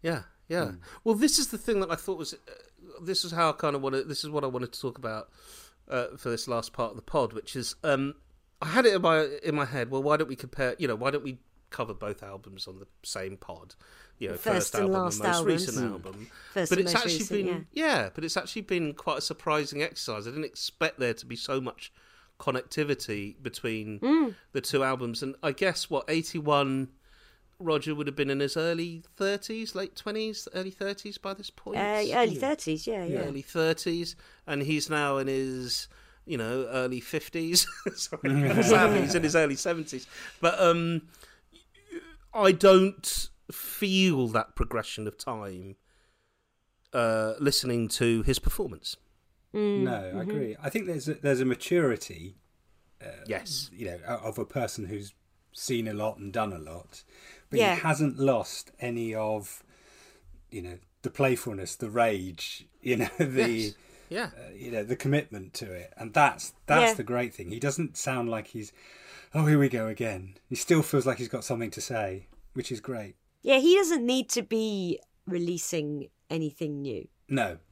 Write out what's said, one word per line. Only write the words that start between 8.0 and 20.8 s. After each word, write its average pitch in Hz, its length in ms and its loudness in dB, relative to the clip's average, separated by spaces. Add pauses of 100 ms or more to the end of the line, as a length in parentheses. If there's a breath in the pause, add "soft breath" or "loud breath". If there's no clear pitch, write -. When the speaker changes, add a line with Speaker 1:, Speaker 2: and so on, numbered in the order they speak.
Speaker 1:
I 156 60 -4
had 226 180 4
it 214 80 8
in 185 80 4
my, 165 220 6 (200)
in 156 120 0
my 143 100 2
head, 123 240 -4
well, 135 140 -2
why 147 140 4
don't 156 100 0
we 131 80 -8
compare, 127 420 -4
you 156 100 -2
know, 117 80 0
why 123 140 -2
don't 143 140 -2
we 131 160 -10 (320)
cover 113 240 -6
both 104 260 -8
albums 98 460 -14
on 95 100 -16
the 98 80 -18 (160)
same 95 340 -8
pod? 87 380 -18 (460 soft breath)
You 98 80 -6
know, 170 80 -4
Speaker 3:
First - 80 -10
Speaker 1:
first 202 320 2
Speaker 3:
and 202 80 2
Speaker 1:
album 190 180 4
Speaker 3:
last 175 140 0
Speaker 1:
and 214 80 -4
most 180 140 4
Speaker 3:
albums. 165 300 2
Speaker 1:
recent 120 100 -2 (100)
Speaker 2:
Mm. 104 40 -4
Speaker 1:
album. 95 360 -12 (260 loud breath)
Speaker 3:
First 175 160 0
Speaker 1:
But 180 80 4
Speaker 3:
and 180 100 4
Speaker 1:
it's 175 60 0
Speaker 3:
most 240 120 4
Speaker 1:
actually 170 120 0
Speaker 3:
recent, 196 300 -2
Speaker 1:
been, 165 260 -4
Speaker 3:
yeah. 285 300 2
Speaker 1:
yeah, 95 100 -4
but 156 100 -8
it's 160 140 -2
actually 202 240 -6
been 170 320 -2
quite - 240 -2
a 151 40 -4
surprising 151 600 -2
exercise. 110 460 -6
I - 20 -8
didn't 147 160 -8
expect - 540 -4